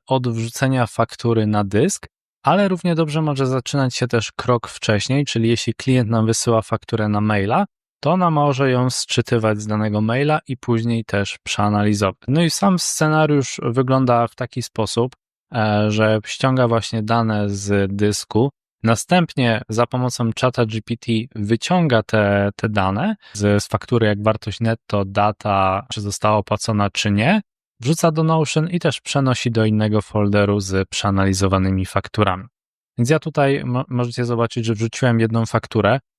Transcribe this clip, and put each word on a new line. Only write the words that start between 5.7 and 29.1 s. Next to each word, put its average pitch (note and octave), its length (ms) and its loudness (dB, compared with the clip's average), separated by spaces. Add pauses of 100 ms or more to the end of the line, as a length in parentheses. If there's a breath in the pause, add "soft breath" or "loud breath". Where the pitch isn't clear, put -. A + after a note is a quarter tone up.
klient B2+ 360 0
nam A2 160 2
wysyła A2+ 360 2
fakturę G#2+ 460 -4
na G#2 140 0
maila, G#2+ 440 0 (340)
to C#3+ 120 0
ona F3+ 200 2
może C#3 400 2
ją B2+ 180 2
sczytywać A2 720 0
z G#2+ 60 -10
danego G#2+ 340 0
maila C#3 460 0
i C3 100 -6
później A#2 480 -2
też - 380 -4
przeanalizować. G#2 760 0 (100)
No C#3+ 140 2
i E3 80 2
sam F#3+ 300 0
scenariusz D#3 840 0
wygląda B2+ 640 2
w - 80 -10
taki - 260 -8
sposób, A#2 540 -4 (400)
e, G#2+ 360 2
że A2 340 2
ściąga C3 420 0
właśnie A2+ 360 -2
dane A2 460 0
z G2 460 0
dysku, G#2 540 0 (340)
następnie A#2+ 880 0
za A2+ 180 0
pomocą B2 460 -2
czata B2 320 0
G A2 160 -6
P A#2 160 -6
T - 140 -6 (240)
wyciąga A#2 680 0
te, G2+ 520 2
te A#2 140 -4
dane G#2 460 0 (180 loud breath)
z, G#2 300 2
z - 40 -12
faktury, A2+ 400 0
jak G#2 160 -2
wartość G#2+ 360 -2
netto, A2+ 460 -2
data, G2 880 0
czy A2 80 -8
została G#2+ 360 0
opłacona, G#2 520 -2
czy - 220 -2
nie, C3 300 2 (400)
wrzuca D#3+ 300 0
do D#3+ 120 0
Notion D#3+ 460 0
i F3 100 -2
też - 220 -2
przenosi C3 500 0